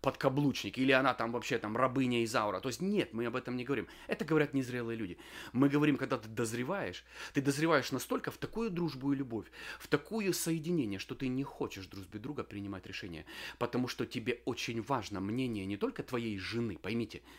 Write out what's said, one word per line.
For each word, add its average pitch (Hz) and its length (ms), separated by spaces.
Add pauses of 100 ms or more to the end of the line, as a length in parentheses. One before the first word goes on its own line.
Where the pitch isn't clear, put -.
подкаблучник», 131 760
или 131 140
«Она 131 240
там 117 160
вообще 120 280
там 110 180
рабыня 123 480
Изаура». 107 340
То 131 120
есть 120 100
нет, 185 340
мы 117 120
об 117 100
этом 123 200
не 127 80
говорим. 120 220 (220)
Это 160 160
говорят 147 300
незрелые 120 420
люди. 95 220 (340)
Мы 135 160
говорим, 147 300
когда 127 200
ты 110 100
дозреваешь, 117 760 (280)
ты 143 80
дозреваешь 143 520
настолько 151 400
в - 60
такую 220 320
дружбу 143 420
и 139 40
любовь, 117 300 (320)
в - 80
такое 190 460
соединение, 160 680
что - 160
ты 131 140
не 127 160
хочешь 98 420
друг 95 220
без 107 120
друга 131 220
принимать 101 440
решения, 82 380 (360)
потому - 240
что 123 220
тебе 120 400
очень 117 340
важно 104 400
мнение 110 460
не 101 100
только 220 260
твоей 117 360
жены, 104 420
поймите, 113 400 (180)